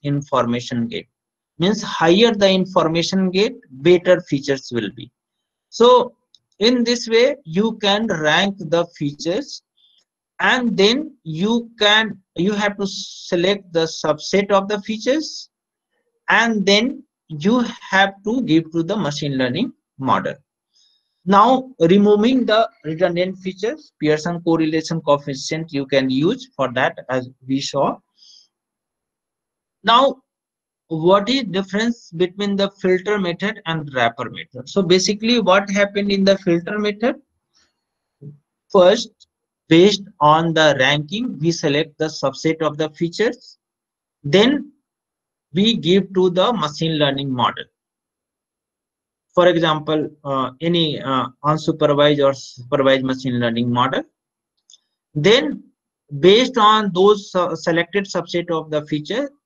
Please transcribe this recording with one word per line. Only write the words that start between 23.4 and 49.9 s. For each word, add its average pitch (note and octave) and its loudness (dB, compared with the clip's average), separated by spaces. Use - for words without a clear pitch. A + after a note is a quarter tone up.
Pearson D3+ -2
correlation D#3+ -2
coefficient D3 -4
you C#3 -4
can C3+ 0
use D#3+ -2
for C3 -4
that, C#3+ -2
as B2+ -4
we C3+ -2
saw. D3 -2
Now, A#3+ 2
what F3+ 2
is C4 0
difference G3 -4
between F#3 -2
the G3 0
filter F#3 0
method G3 -4
and D#3+ -6
wrapper A#2 -2
method? - -16
So G3 -2
basically, G#3 0
what G3 2
happened G3+ -2
in G3 0
the G3 4
filter E3+ -2
method? G#3 -2
First, G3+ 2
based F#3+ 4
on D#3+ 4
the D#3 4
ranking, D3+ -2
we D#3+ -2
select D#3 -4
the D#3 -4
subset D#3+ -4
of D3+ -4
the D#3 -4
features. F3 -6
Then G#3+ 2
we G#3 2
give F#3 0
to F#3 2
the F#3 2
machine D#3 -4
learning C#3 -2
model. A#2 -2
For F3 4
example, D#3 0